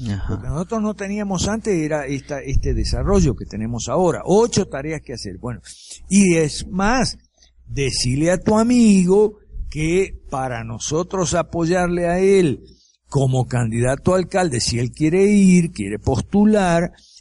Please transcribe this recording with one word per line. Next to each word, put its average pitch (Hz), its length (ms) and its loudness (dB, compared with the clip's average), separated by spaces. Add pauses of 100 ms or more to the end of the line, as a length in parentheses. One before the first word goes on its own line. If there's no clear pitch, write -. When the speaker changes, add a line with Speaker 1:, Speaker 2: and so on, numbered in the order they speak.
(100)
Speaker 1:
Ajá. 98 240 -4
Speaker 2:
Lo 101 80 -8
que 120 60 -10
nosotros 180 340 -4
no 214 120 -4
teníamos 196 540 -4
antes 214 260 -2
era 151 320 -2
esta, 139 340 -8
este 131 340 0
desarrollo 135 600 2
que 101 120 -10
tenemos 110 420 -8
ahora, 147 360 0
ocho 208 420 2
tareas 151 360 -10
que 131 120 -12
hacer. 95 240 -12
Bueno, 110 220 -10 (480)
y 190 260 4
es 156 340 -2
más, 202 480 0 (500)
decile 131 640 -2
a 185 80 0
tu 214 200 0
amigo 208 800 4 (320)
que 165 500 -2 (100)
para 131 340 -6
nosotros 160 680 -4
apoyarle 175 720 -2
a 175 120 0
él 190 420 4 (480)
como 127 380 0
candidato 123 680 0
a 185 40 2
alcalde, 175 420 -2
si 117 180 -2
él 120 120 -2
quiere 160 340 0
ir, 185 460 6
quiere 104 280 -8
postular, 185 960 2 (280)